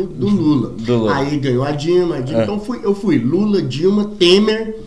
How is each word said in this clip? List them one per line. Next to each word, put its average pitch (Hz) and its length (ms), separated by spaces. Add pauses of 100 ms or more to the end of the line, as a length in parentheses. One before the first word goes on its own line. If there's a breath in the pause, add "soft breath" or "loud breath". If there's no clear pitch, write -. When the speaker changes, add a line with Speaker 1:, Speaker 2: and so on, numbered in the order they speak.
Speaker 1:
do, 190 80
do 175 200
Lula. 151 420
Speaker 2:
Do 113 280
Lula. 107 180
Speaker 1:
Aí 143 220
ganhou 127 240
a 143 80
Dilma, 165 460
a 135 40
Dilma. 127 200
Speaker 2:
É. - 40
Speaker 1:
Então 202 140
fui, 233 240
eu 202 140
fui 175 220
Lula, 180 440
Dilma, 180 440 (120)
Temer 214 580 (100)